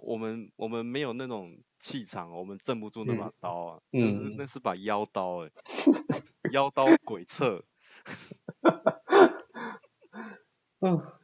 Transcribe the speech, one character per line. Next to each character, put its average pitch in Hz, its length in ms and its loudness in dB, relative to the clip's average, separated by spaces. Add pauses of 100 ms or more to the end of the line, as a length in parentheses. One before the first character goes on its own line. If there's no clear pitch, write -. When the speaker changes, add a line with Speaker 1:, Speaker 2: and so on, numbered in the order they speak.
Speaker 1:
我 113 160 -6
们， 110 380 -8
我 110 120 -8
们 117 180 -6
没 123 140 -6
有 131 140 -4
那 131 140 -8
种 98 280 -10 (240)
气 131 240 -10
场， 85 320 -12
我 87 80 -8
们 98 140 -12
镇 117 240 -6
不 107 80 -10
住 113 160 -10
那 123 100 0
把 101 240 -6
刀 90 100 -8
啊。 85 300 -8 (140)
Speaker 2:
嗯。 131 80 2
Speaker 1:
那 113 100 4
是， 101 80 -2
Speaker 2:
嗯。 107 200 -8
Speaker 1:
那 139 80 -8
是 139 120 -14
把 101 160 -2
妖 104 380 -4
刀 90 240 -4
欸。 80 140 -12 (520)
<laughs> - 480 -6
妖 139 200 2
刀 135 140 2 (200)
鬼 92 180 -8
策。 113 400 -2 (400)
Speaker 2:
<laughs> - 2750 0
嗯。 180 200 2 (220)